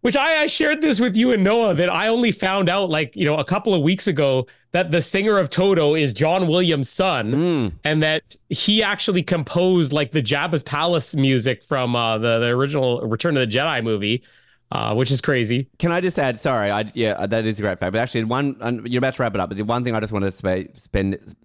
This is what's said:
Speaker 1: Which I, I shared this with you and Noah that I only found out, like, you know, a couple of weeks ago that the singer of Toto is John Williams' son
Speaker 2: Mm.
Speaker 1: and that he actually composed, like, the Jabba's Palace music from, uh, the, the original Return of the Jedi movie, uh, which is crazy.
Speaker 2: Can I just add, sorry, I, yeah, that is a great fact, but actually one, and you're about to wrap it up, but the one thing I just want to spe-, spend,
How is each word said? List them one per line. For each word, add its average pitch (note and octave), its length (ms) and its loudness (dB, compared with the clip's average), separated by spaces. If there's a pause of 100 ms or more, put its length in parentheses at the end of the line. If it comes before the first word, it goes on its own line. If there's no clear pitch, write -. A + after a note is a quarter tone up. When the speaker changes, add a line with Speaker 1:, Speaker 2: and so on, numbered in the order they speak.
Speaker 1:
Which A#3+ 160 2
I, D#4 260 2
I D4+ 40 0
shared D#4 340 0
this C#4+ 180 2
with A3 160 2
you B3 160 4
and G3+ 140 2
Noah G#3+ 300 4
that F3 140 2
I F3+ 200 0
only A#3 240 2
found F#3+ 340 0
out, F#3+ 220 0
like, D#3 260 -2
you F#3+ 80 -2
know, D3+ 140 2
a C#3 80 -2
couple G3+ 280 0
of E3+ 80 2
weeks F#3 240 2
ago C#3 420 2 (260)
that F3 180 0
the E3 100 2
singer G3+ 360 2
of F3 120 2
Toto E3+ 460 2
is D3 160 0
John D#3+ 380 0
Williams' D#3+ 400 2
son C3+ 420 0
Speaker 2:
Mm. C#3+ 400 0 (140)
Speaker 1:
and D#3 180 2
that D#3 320 -2 (140)
he G#3+ 340 0
actually G3 400 0
composed, F3 680 0
like, D3 180 -2
the D#3 100 0
Jabba's C#3+ 400 -2
Palace D#3 540 -2
music C3 480 0
from, B2+ 320 -2
uh, A2+ 220 0
the, A#2 220 2
the A#2+ 80 2
original B2+ 600 0
Return C#3 300 0
of B2 120 0
the G#2+ 80 0
Jedi C#3+ 240 0
movie, A2 420 -2 (500)
uh, G#2+ 200 -2
which B2+ 160 0
is C3 120 0
crazy. B2 480 -2 (100)
Speaker 2:
Can E3+ 140 0
I F3+ 80 0
just F3+ 180 -2
add, C3 180 0
sorry, A2+ 320 -2
I, G#2 240 -2
yeah, G#2+ 320 -2
that A2 200 0
is G#2+ 140 -2
a - 20 -4
great G2 180 -2
fact, F#2 140 -4
but A2 80 0
actually A#2+ 240 -2
one, B2+ 340 -2
and A#2 260 -6
you're B2 140 -2
about C3 140 -2
to - 80 -6
wrap A2 140 -2
it G2+ 40 -2
up, F2+ 80 -2
but F#2+ 100 -8
the G#2+ 60 -4
one A#2+ 220 -2
thing A#2 100 -2
I A2 60 -2
just G#2+ 100 -6
want G2+ 140 -2
to F#2+ 80 -2
spe-, F#2 440 -4
spend, G2 400 -2 (260)